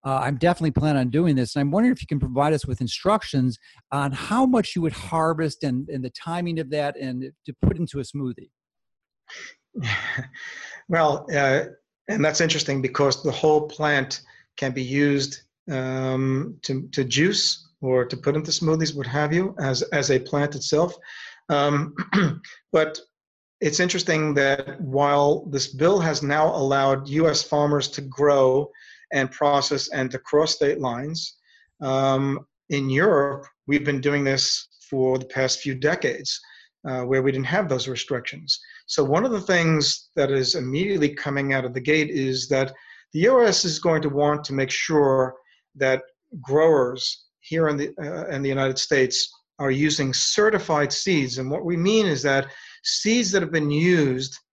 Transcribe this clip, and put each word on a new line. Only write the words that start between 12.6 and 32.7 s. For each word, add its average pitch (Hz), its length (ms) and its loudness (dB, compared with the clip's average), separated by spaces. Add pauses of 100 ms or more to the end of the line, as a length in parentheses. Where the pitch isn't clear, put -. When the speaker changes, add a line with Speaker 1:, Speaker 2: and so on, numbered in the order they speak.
Speaker 2:
because 131 420 0
the 147 80 0
whole 151 380 2
plant 143 540 -2 (340)
can 135 160 -4
be 131 100 -6
used, 139 600 0 (280)
um, 131 920 -2
to, 135 300 -6
to 135 120 0
juice 147 640 0 (140)
or 127 240 2
to 123 100 -8
put 143 180 0
into 156 160 -4
smoothies, 160 460 0
what 135 100 -6
have 147 280 -2
you, 185 260 0
as, 131 220 -2
as 143 280 -2
a 131 80 4
plant 143 360 -2
itself. 156 420 0 (540)
Um, 147 440 0 (200)
<clears throat> - 580 -2
but 156 260 2 (640)
it's 156 200 0
interesting 165 540 0
that 139 460 0
while 143 680 2
this 139 200 -4
bill 170 340 2
has 156 220 -2
now 151 320 2
allowed 139 540 2
U 156 200 2
S 143 140 0
farmers 147 460 0
to - 120 -10
grow 139 680 2 (420)
and 139 180 0
process 143 580 0
and 131 220 -4
to 135 80 -8
cross 156 360 0
state 143 260 0
lines, 139 560 -6 (460)
um, 135 640 0 (240)